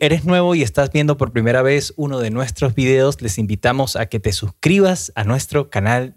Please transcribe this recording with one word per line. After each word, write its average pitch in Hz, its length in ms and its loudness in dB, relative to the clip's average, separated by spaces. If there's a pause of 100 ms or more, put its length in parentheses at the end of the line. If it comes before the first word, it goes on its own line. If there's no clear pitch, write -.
eres 156 240 2
nuevo 175 280 2
y 165 80 2
estás 135 300 0
viendo 147 240 2
por 127 160 -2
primera 120 300 2
vez 143 340 0
uno 143 220 -4
de 120 120 -2
nuestros 123 440 -4
videos, 131 480 2
les 113 160 -4
invitamos 120 580 0
a 113 80 -4
que 110 160 -6
te 104 140 -2
suscribas 185 800 0
a 110 100 -4
nuestro 135 460 -2
canal 123 460 -2